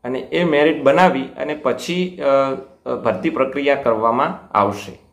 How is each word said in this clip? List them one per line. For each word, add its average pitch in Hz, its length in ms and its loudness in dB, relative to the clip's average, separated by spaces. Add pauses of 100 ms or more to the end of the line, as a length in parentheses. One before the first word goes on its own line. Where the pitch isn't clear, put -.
અને 123 160 -6
એ 165 240 -4
મેરિટ 151 400 2
બનાવી 143 400 4 (140)
અને 151 180 -6
પછી, 175 640 -4
અ, 143 40 -6 (640)
અ, 123 60 -2
ભરતી 117 340 -2
પ્રક્રિયા 139 460 0
કરવામાં 117 800 0
આવશે. 101 420 -2 (140)